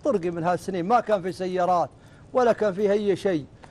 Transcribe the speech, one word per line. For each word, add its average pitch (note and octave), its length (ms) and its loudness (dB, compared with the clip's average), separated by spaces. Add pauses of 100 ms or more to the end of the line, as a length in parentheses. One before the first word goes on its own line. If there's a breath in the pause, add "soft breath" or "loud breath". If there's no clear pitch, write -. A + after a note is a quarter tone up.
طرقي G3 260 0
من E3+ 140 -4
هالسنين، F3 420 -2
ما A3+ 140 4
كان G#3 220 0
في F3+ 100 -6
سيارات F3+ 580 0 (440 loud breath)
ولا B3 200 4
كان G#3 200 0
في G3 180 0
أي G3+ 240 2
شيء. E3 300 -2 (240 loud breath)